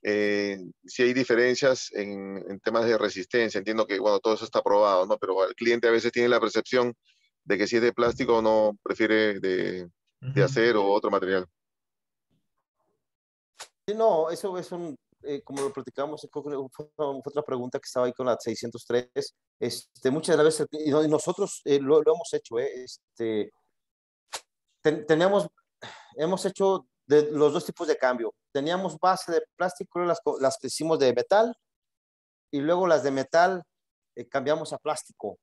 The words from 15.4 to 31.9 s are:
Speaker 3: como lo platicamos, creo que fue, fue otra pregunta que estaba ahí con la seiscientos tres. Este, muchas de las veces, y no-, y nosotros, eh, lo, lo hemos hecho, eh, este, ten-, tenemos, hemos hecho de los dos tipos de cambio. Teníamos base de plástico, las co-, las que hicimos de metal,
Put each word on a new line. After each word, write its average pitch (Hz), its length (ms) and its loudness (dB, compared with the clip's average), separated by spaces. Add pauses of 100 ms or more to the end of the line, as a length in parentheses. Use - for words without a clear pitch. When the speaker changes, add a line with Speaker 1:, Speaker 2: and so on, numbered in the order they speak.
Speaker 3:
como 139 180 -8
lo 135 100 -4
platicamos, 147 600 -10
creo 147 120 -10
que 139 300 -8
fue, 151 220 -16
fue 139 100 -4 (180)
otra 147 180 -6
pregunta 127 360 -6
que - 80 -10
estaba 123 200 -2
ahí 123 60 -2
con 127 140 -6
la 117 100 2
seiscientos 117 480 -8
tres. 123 240 -2 (520)
Este, - 500 -4
muchas 156 260 0
de 151 60 4
las 156 160 4
veces, 151 140 -2
y 151 180 -2
no-, 151 140 4
y 156 40 0
nosotros, - 560 -2
eh, 143 160 2
lo, 143 220 4
lo 156 120 4
hemos 165 200 -6
hecho, 120 240 -6
eh, 127 240 -6
este, 110 680 -6 (1300)
ten-, 151 240 0
tenemos, 175 400 4 (680)
hemos 170 300 -2
hecho 190 420 0 (180)
de 147 240 6
los 147 220 4
dos 170 120 -4
tipos 170 220 -8
de 147 100 0
cambio. 117 380 -2 (180)
Teníamos 160 460 -4
base 180 320 0
de 160 120 2 (120)
plástico, 175 460 -6
las 170 200 0
co-, 135 200 -4
las 135 200 0
que 135 60 -10
hicimos 160 320 -2
de 123 160 4
metal, 208 400 2 (960)